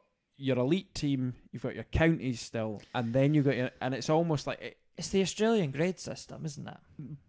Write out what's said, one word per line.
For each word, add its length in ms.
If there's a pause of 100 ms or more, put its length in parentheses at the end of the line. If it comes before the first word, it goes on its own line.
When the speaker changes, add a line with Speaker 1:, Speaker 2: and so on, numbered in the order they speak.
(360)
Speaker 1:
your 220
elite 360
team, 400 (180)
you've 100
got 120
your 100
counties 560
still, 400 (140)
and 180
then 220
you've 100
got 120
your, 140 (100)
and 140
it's 160
almost 360
like 140
it 180 (180)
Speaker 2:
It's 140
the 120
Australian 480
grade 300
system, 440
isn't 220
it? 120 (500)